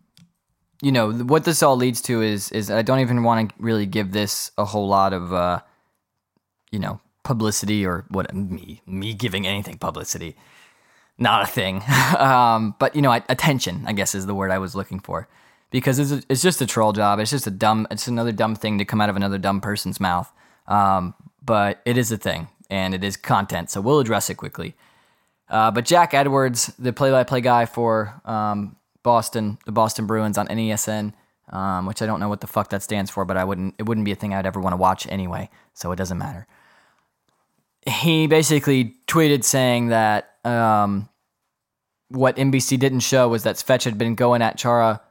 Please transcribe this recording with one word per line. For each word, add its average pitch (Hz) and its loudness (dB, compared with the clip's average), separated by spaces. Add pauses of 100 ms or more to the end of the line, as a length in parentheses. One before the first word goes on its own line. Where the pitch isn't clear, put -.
(840)
you 139 2
know, 113 2
th-, 120 -4
what 151 2
this 170 2
all 139 6
leads 123 0
to 117 0
is, 107 -2
is 107 -4
I 110 0
don't 131 2
even 120 2
wanna 113 2 (100)
really 110 0
give 98 -2
this 104 -4
a 104 2
whole 101 -4
lot 98 4
of, 90 -6
uh, 87 0 (1120)
you 104 -4
know, 101 -6 (220)
publicity 107 -2
or 90 -4
what, 95 -6
me, 92 -8
me 98 -8
giving 98 -4
anything 101 -6
publicity. 80 -8 (800)
Not 107 2
a - -4
thing. 95 -4
<laughs> 131 2
Um, 120 4
but, 139 0
you 147 2
know, 131 4
I, 117 0
attention, 127 0
I 107 -4
guess, 98 -2
is 95 -6
the 101 -4
word 95 -2
I 95 0
was 95 -6
looking 95 -8
for. 90 -10 (420)
Because 131 0
it's 143 0
a, 143 -2
it's 135 0
just 180 2
a 127 0
troll 107 2
job. 104 2
It's 110 -2
just 139 -2
a 104 -6
dumb, 107 2
it's 104 -8
another 117 -2
dumb 110 0
thing 107 -2
to 101 0
come 107 -2
out 104 2
of 98 -2
another 98 -2
dumb 98 -2
person's 101 -6
mouth. 92 -2 (340)
Um, 95 2 (260)
but 101 0
it 120 0
is 117 0
a 110 -4
thing, 87 -6 (200)
and 95 -2
it 92 -4
is 98 -4
content, 98 -2
so 101 -6
we'll 139 4
address 110 0
it 92 -6
quickly. - -12 (760)
Uh, 110 2
but 113 -2
Jack 170 4
Edwards, 135 2
the 127 -2
play-by-play 131 2
guy 120 4
for, 110 -2
um, 107 -4 (280)
Boston, 113 0
the 110 -10
Boston 110 0
Bruins 107 0
on 104 -2
N 110 -4
E 110 -2
S 104 -4
N, 107 -4 (360)
um, 95 -4
which 98 -8
I 110 -2
don't 107 -2
know 104 -2
what 104 -6
the 107 -14
fuck - -4
that 98 -4
stands 101 -4
for, 98 -4
but 95 -2
I 92 0
wouldn't, 92 -4
it 107 -6
wouldn't 110 0
be 101 -2
a 98 -6
thing 104 -6
I'd 95 -2
ever 92 -4
wanna 92 -2
watch 92 0
anyway, 92 -6 (240)
so 87 -8
it 90 -6
doesn't 90 -4
matter. 85 -10 (1400)
He 160 2
basically 143 4 (120)
tweeted 147 4
saying 123 2
that, 107 2
um, 107 2 (1000)
what 127 2
N 135 4
B 135 4
C 127 0
didn't 131 2
show 127 4
was 113 0
that 107 0
Svetch - 0
had 110 -4
been 117 0
going 120 4
at 113 0
Chara 113 2